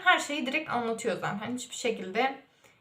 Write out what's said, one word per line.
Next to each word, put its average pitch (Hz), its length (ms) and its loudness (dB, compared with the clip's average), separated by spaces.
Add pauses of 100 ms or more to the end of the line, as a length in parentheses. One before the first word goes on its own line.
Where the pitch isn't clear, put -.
her 349 160 8
şeyi 294 260 -4
direkt 311 240 -2
anlatıyor 226 520 0
zaten. 208 340 -4
Hiçbir - 200 -10
şekilde 220 600 0 (460)